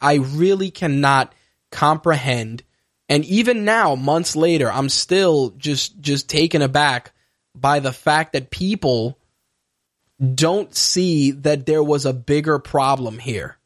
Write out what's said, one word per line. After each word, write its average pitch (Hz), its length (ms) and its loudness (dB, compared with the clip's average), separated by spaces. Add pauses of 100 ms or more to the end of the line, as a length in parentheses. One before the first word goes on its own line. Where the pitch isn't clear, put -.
I 147 140 2
really 170 560 0
cannot 139 640 0 (380)
comprehend. 135 920 -2 (460)
And 147 160 2
even 220 400 0
now, 208 300 2
months 151 420 -2
later, 156 340 2
I'm 135 160 -2
still 160 720 2
just, 147 420 -6
just 143 300 -4
taken 156 320 2
aback 139 500 0 (420)
by 143 280 0
the 131 100 -2
fact 156 400 -2
that 131 180 -6
people 135 720 -2 (1160)
don't 170 400 -2
see 165 560 2
that 139 340 -2
there 156 180 2
was 147 220 0
a 131 80 0
bigger 147 460 0
problem 131 600 -2
here. 113 460 -10